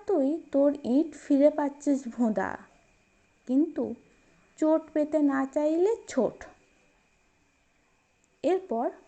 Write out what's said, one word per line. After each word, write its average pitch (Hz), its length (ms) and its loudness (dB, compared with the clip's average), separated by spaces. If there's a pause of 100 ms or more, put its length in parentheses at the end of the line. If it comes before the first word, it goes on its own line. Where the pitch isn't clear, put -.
তুই 320 440 0
তোর 285 320 2
ইট 285 320 0
ফিরে 285 340 2
পাচ্ছিস 285 580 -2
ভোঁদা, 220 500 -2 (920)
কিন্তু 262 480 0 (600)
চোট 311 240 2 (120)
পেতে 302 280 0
না 269 240 2
চাইলে 320 500 0 (120)
ছোট।" - 360 -2 (2000)
এরপর 302 460 -2 (180)